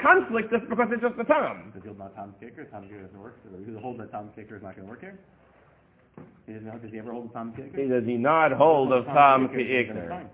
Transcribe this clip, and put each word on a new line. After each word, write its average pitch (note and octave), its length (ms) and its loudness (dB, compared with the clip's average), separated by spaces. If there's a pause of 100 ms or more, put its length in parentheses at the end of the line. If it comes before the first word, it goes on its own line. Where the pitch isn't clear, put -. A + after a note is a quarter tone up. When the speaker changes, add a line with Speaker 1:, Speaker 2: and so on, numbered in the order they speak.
Speaker 1:
conflict A#3 500 4
just A3+ 180 -2
because A#3 220 0
it's A#3 100 -4
just A#3+ 160 -2
the A#3 60 -6
tam? A#2+ 500 0
Speaker 2:
Does F#2+ 100 -18
he G2 40 -16
hold G2+ 120 -14
not G2 160 -16
Tom's G2+ 240 -14
kicker? C#3 260 -18
Tom's G#2 220 -18
kicker G2+ 160 -18
doesn't F#2+ 160 -20
work. A2+ 240 -20
So F#2+ 140 -18
does G2 100 -16
he A2 140 -14
hold B2 180 -12
that G#2+ 120 -16
Tom's G#2 240 -12
kicker G#2+ 220 -18
is G2 60 -18
not F#2 120 -16
gonna G2 120 -18
work B2 140 -18
here? F#3+ 180 -18 (1300)
He A2 80 -18
doesn't, A2 280 -14
does A2 100 -16
he A2 80 -12
ever A2+ 120 -12
hold A#2 180 -10
the - 40 -18
Tom's A#2 220 -10
kicker? C#3 320 -6
Speaker 1:
Does B2 180 2
he A#2+ 120 -2
not D3+ 340 4
hold C3+ 400 6
of B2 140 4
Speaker 2:
Tom's C#3+ 100 -6
Speaker 1:
Tom C3+ 340 8
Speaker 2:
kicker, C3+ 140 -2
then A#2+ 80 -2
it's B2 160 2
Speaker 1:
kicker? F#2 220 -10
Speaker 2:
fine, E3+ 240 -10